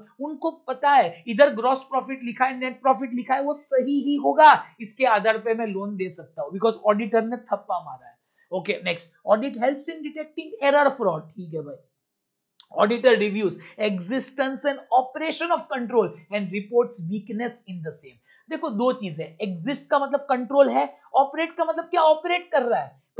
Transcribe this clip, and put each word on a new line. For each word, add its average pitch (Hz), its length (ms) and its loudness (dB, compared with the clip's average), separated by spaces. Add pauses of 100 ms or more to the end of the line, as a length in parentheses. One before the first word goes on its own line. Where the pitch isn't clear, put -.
(200)
उनको 311 300 -6
पता 285 400 -2
है 214 360 2
इधर 247 280 6
gross 254 280 0
profit 262 400 -6
लिखा 240 220 -2
है, 262 140 0
net 254 240 -8
profit 254 320 0
लिखा 247 200 -4
है, 277 80 0
वो 285 100 -2
सही 277 500 -2
ही 285 140 0
होगा, 277 480 8 (160)
इसके 233 240 -6
आधार 220 340 2
पे 226 160 -2
मैं 226 120 -4
loan 202 300 -6
दे 185 140 -4
सकता - 320 -12
हूँ, 143 100 -8
because 220 240 0
auditor 214 480 2
ने 233 120 -6
थप्पा 202 480 -6
मारा 135 240 -16
है। - 60 -20 (380)
Okay, 185 320 -4
next, 175 280 -6 (180)
audit 220 240 2
helps 269 340 -2
in 320 140 -10
detecting 311 500 -10 (120)
error 277 320 6
fraud। 185 340 -2
ठीक 165 240 -14
है 156 60 -6
भाई, 143 160 -12 (1000)
auditor 233 400 2
reviews 208 400 -2 (240)
existence 226 840 -4
and 277 120 -2 (220)
operation 320 560 -2
of - 160 -6
control 226 400 0 (220)
and 196 200 -6
reports 240 560 -2
weakness 226 480 -8 (120)
in 180 100 -12
the 156 140 -10
same। 127 260 -20 (300)
देखो, 320 200 -6
दो 247 220 0
चीजें, 170 320 -8 (160)
Exist 202 500 -8
का 285 80 4
मतलब 277 320 -2
control 262 380 4
है, 269 260 0 (200)
operate 302 380 2
का 330 120 -2
मतलब 320 200 -2
क्या 339 180 2
operate 330 500 2
कर 277 100 4
रहा 226 180 0
है। - 240 -12 (160)